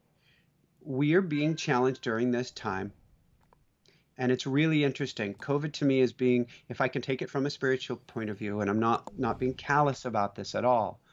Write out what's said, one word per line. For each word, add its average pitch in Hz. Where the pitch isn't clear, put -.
We 147
are 180
being 156
challenged 127
during 120
this 120
time. 101
And 127
it's 127
really 147
interesting. 110
covid 147
to -
me 135
is 123
being, 123
if 120
I 131
can 127
take 135
it 135
from 139
a 143
spiritual 131
point 113
of 101
view, 104
and 101
I'm 104
not, 113
not 123
being 131
callous 143
about 107
this -
at 101
all. 110